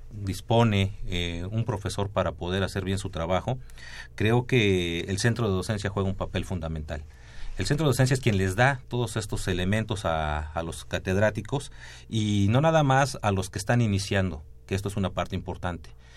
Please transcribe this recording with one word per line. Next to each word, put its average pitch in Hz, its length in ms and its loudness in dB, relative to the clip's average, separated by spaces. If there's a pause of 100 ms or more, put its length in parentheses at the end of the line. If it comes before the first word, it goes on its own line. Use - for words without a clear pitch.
(100)
dispone, 101 800 2 (160)
eh, 87 440 -2
un 113 120 0
profesor 101 460 -2
para 90 220 2
poder 90 320 -2
hacer 92 200 -2
bien 95 140 0
su 95 120 -6
trabajo, 90 500 0 (560)
creo 120 320 4
que 90 540 4
el 95 180 -2
centro 117 280 2
de 98 60 2
docencia 98 380 -2
juega 95 180 0
un 95 60 -2
papel 87 280 -2
fundamental. 78 600 -6 (560)
El 95 80 -2
centro 151 180 2
de 147 40 6
docencia 127 260 4
es 127 40 0
quien 104 180 2
les 95 180 2
da 127 320 4
todos 117 280 -4
estos - 320 -4
elementos 98 580 0
a, 78 340 0
a 78 240 -4
los 82 220 -8
catedráticos 104 840 0 (380)
y 104 400 2
no 120 120 4
nada 160 220 6
más 135 380 4
a - 100 2
los 95 200 0
que - 80 -6
están 120 220 2
iniciando, 98 640 0 (220)
que - 100 -4
esto 98 140 -2
es 95 80 -4
una 95 140 0
parte 87 240 -2
importante. 90 560 -6 (260)